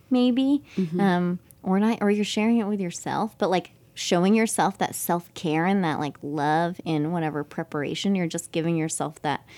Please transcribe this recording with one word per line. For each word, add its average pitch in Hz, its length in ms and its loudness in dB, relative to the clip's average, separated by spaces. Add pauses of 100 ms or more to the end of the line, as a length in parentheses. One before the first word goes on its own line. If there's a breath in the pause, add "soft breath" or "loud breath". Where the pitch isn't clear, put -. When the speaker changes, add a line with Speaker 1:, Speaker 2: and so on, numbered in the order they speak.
(100)
Speaker 1:
maybe, 262 520 2 (140 loud breath)
Speaker 2:
Mm-hmm. 175 240 0
Speaker 1:
um, 180 380 2 (240)
or 190 160 2
not, 220 220 2
or 202 100 4
you're 208 140 2
sharing 220 340 2
it 208 80 0
with 208 140 -2
yourself, 170 580 -4
but, 202 100 2
like, 175 220 0 (240)
showing 190 400 2
yourself 214 440 0
that - 160 -4
self-care 170 720 -2
and 196 180 2
that, 151 160 -2
like, 143 220 -6
love 156 640 0
in 156 280 -2
whatever 156 320 -2
preparation, 160 720 -4
you're 180 100 0
just 165 240 -8
giving 165 260 0
yourself 156 460 -4
that, - 220 -4 (120)